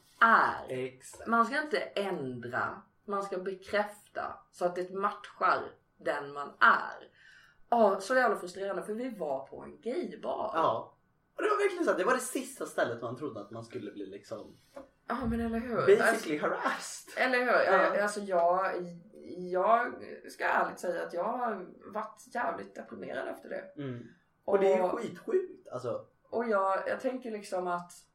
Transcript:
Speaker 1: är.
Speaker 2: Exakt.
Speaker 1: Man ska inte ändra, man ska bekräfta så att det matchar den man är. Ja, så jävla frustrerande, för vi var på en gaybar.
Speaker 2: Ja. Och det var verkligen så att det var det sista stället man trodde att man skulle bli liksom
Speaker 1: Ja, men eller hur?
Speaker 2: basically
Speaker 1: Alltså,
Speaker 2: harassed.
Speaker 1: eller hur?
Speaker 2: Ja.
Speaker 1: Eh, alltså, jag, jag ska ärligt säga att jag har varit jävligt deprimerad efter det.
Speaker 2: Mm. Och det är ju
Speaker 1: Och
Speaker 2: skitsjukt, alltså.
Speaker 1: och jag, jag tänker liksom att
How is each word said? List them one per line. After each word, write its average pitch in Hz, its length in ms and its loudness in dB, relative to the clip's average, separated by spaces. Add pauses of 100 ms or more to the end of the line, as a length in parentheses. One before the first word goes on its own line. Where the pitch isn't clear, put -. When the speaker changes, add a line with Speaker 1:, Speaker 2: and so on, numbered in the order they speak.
(200)
Speaker 1:
är. 214 500 6
Speaker 2:
Exakt. - 580 -8
Speaker 1:
Man 233 180 6
ska 269 160 0
inte 302 180 -2
ändra, 127 1000 -4 (240)
man 202 180 -2
ska 190 140 -6
bekräfta - 960 -4 (180)
så - 140 -2
att 175 100 0
det 180 180 -4
matchar 190 800 0 (260)
den 143 360 -4
man 143 140 -8 (120)
är. - 500 4 (600)
Ja, 202 300 6
så 254 160 0
jävla 233 220 4
frustrerande, 185 460 -6
för 214 100 -6
vi 247 160 -6
var 147 380 -4
på 139 140 -14
en 143 200 -16
gaybar. - 720 -4
Speaker 2:
Ja. 123 440 0 (380)
Och - 80 -2
det 403 60 2
var 415 80 4
verkligen 370 280 2
så 233 60 6
att - 60 2
det 185 60 0
var 233 100 4
det 254 60 2
sista - 460 -6
stället 123 360 -2
man 120 160 -6
trodde 123 240 -8
att 101 100 -16
man 117 120 -10
skulle 107 280 -10
bli 101 140 -12
liksom - 520 -14 (500)
Speaker 1:
Ja, 247 180 -2
men 226 160 0
eller 226 180 -2
hur? 240 160 -4
Speaker 2:
basically 190 640 4
Speaker 1:
Alltså, - 200 0
Speaker 2:
harassed. - 680 -4
Speaker 1:
eller 254 120 2
hur? 254 120 2
Speaker 2:
Ja. 180 440 4
Speaker 1:
Eh, 202 80 2
alltså, 208 160 -2
jag, 185 560 2 (760)
jag 214 420 4 (380)
ska - 140 -4
ärligt 180 340 2
säga 170 260 -2
att 170 80 -10
jag 175 100 -2
har 226 440 -4 (260)
varit - 300 -8 (100)
jävligt 214 420 -4
deprimerad - 520 -8
efter - 220 -12
det. - 340 -10
Speaker 2:
Mm. 120 200 -8 (420)
Och 196 140 4
det 190 140 6
är 190 40 4
ju 185 60 2
Speaker 1:
Och - 160 0
Speaker 2:
skitsjukt, - 680 -4
alltså. - 380 -6 (240)
Speaker 1:
och 233 180 -2
jag, 190 400 2
jag 208 120 -2
tänker 254 320 -4
liksom 190 360 -6
att 180 240 -4 (240)